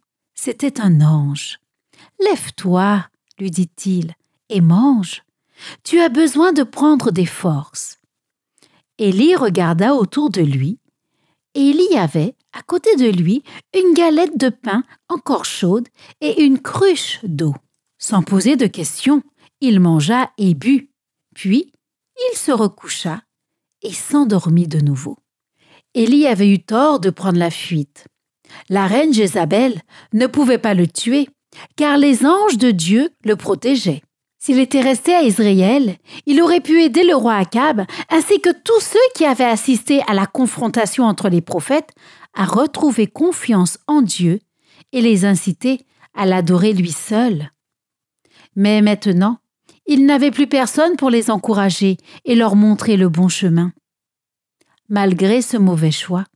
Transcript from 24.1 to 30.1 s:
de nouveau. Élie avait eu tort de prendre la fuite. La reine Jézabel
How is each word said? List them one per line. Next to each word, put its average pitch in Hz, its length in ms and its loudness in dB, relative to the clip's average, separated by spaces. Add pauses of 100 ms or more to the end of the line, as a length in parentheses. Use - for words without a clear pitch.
de 156 100 -2
nouveau. 143 380 -4 (760)
Élie 254 320 2
avait 202 240 2
eu 196 140 2
tort 262 380 0
de 190 80 0
prendre 185 280 -2
la 170 140 0
fuite. - 560 -8 (600)
La 196 180 0
reine 277 260 2
Jézabel 202 680 0 (320)